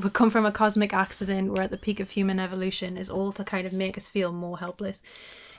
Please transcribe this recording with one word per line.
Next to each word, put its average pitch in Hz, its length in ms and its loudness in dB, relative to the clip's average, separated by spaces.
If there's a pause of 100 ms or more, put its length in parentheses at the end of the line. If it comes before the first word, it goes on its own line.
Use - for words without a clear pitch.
we 196 60 2
come 220 220 6
from 220 160 4
a 208 60 2
cosmic 208 420 4
accident, 190 580 0
we're 190 100 2
at 190 80 -2
the 185 60 -4
peak 208 240 -2
of 196 100 -6
human 190 300 2
evolution, 185 560 -4
is 190 140 -8
all 196 220 0
to 196 120 -8
kind 185 220 -2
of 185 60 -4
make 190 260 -2
us - 100 -6
feel 180 240 0
more 175 260 -6
helpless. 190 440 -6 (560)